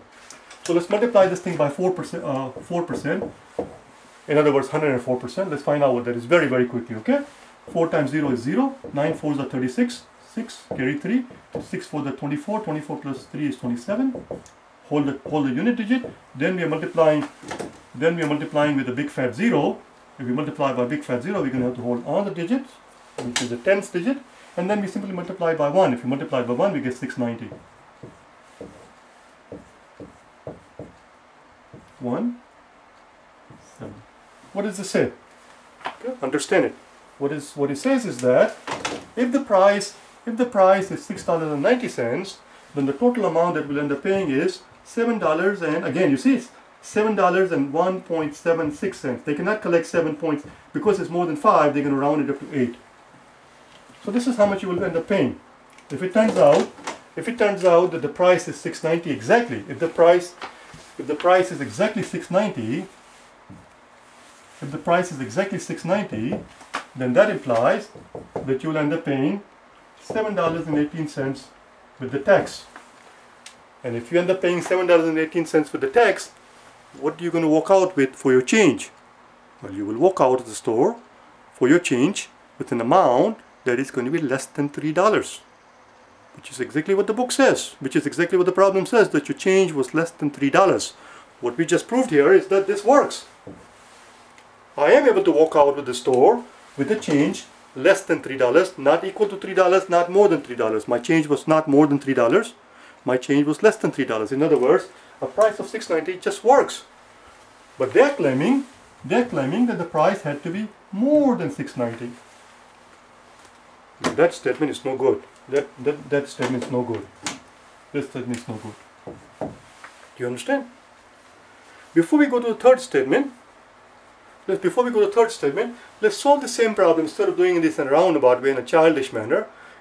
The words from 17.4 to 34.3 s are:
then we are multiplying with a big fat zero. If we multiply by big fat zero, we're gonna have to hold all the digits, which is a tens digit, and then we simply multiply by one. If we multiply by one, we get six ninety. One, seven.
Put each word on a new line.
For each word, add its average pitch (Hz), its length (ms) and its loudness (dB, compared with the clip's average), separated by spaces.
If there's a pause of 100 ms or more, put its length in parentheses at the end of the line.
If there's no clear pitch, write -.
then 160 200 0
we 165 80 -4
are 147 40 0
multiplying 147 480 0
with 127 140 -2
a - 20 -2
big 143 180 -4
fat 127 260 -4
zero. 220 440 0 (400)
If 135 80 -10
we 120 60 -2
multiply 143 400 -2
by 123 120 -2
big 147 180 -4
fat 123 200 -4
zero, 190 180 -4
we're 135 80 -4
gonna 127 160 -2
have 123 100 -4
to 120 60 -10
hold 120 240 -4
all 165 180 -2
the 196 80 -6
digits, 175 400 -4 (500)
which 123 200 -6
is 117 100 -6
a 120 60 -6
tens 196 320 -2
digit, 214 280 -4 (380)
and 180 140 -4
then 208 120 -2
we 196 60 -6
simply 196 240 -10
multiply 175 440 -4
by 151 140 0
one. 175 240 2
If 120 100 -8
we 127 60 -6
multiply 139 340 -4
by 120 100 -4
one, 180 200 0
we 139 80 -6
get 127 140 -6
six - 220 -12
ninety. 117 320 -6 (4000)
One, 240 400 -6 (1400)
seven. 104 160 -16 (560)